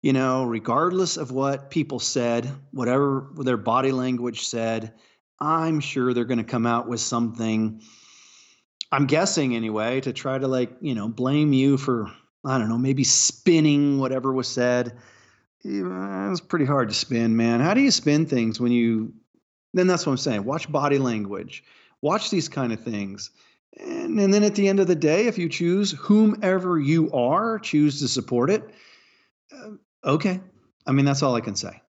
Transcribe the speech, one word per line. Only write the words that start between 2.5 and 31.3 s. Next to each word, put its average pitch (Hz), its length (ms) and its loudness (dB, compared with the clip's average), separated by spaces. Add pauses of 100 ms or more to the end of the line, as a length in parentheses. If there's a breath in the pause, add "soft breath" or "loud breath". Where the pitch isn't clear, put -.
whatever 135 560 0 (100)
their 127 200 0
body 120 340 0
language 123 560 -4
said, 113 460 -4 (460 soft breath)
I'm 160 400 0
sure 127 340 0
they're 120 120 0
gonna 117 180 -2
come 117 240 -2
out 120 200 0
with 120 120 -4
something, 110 800 -2 (1080 loud breath)
I'm 139 140 2
guessing 151 500 2
anyway, 113 460 -2
to 131 120 -6
try 135 240 -4
to, 135 100 -2
like, 127 240 -2 (100)
you 147 140 -4
know, 107 120 -4
blame 139 460 2
you 135 240 4
for, 120 340 -2 (320 loud breath)
I 135 140 -2
don't 110 120 0
know, 117 80 0
maybe 135 260 0
spinning 143 960 4
whatever 131 340 -2
was 127 140 -2
said. 123 460 0 (720 soft breath)
Yeah, 196 680 -4
it's 180 100 -4
pretty 160 240 -2
hard 131 240 2
to 101 60 -4
spin, 117 420 0
man. 117 220 2
How 165 140 2
do 254 80 4
you 277 100 4
spin 151 340 2
things 113 340 -2
when 120 120 0
you, 113 420 2 (600)
then 180 140 2
that's 180 180 0
what 147 80 0
I'm 127 40 -2
saying. 110 260 -2
Watch 143 280 -6
body 143 260 2
language. 104 680 -4 (380 soft breath)
Watch 190 300 -2
these 175 180 -2
kind 123 240 -4
of 107 100 -10
things. 101 460 -8 (480 soft breath)
And, 339 420 -4
and 196 140 4
then 208 100 4
at 208 120 2
the 196 120 2
end 196 120 4
of 190 80 4
the 175 80 4
day, 160 320 2
if 226 100 -2
you 175 100 -2
choose 180 440 0
whomever 190 880 2
you 156 340 2
are, 180 460 0
choose 147 420 2
to 135 60 -2
support 123 420 0
it, 214 200 0 (840 soft breath)
uh, 254 140 -18 (340)
okay. 185 380 0 (440)
I 127 60 -2
mean, 139 140 4
that's 139 180 2
all 127 120 2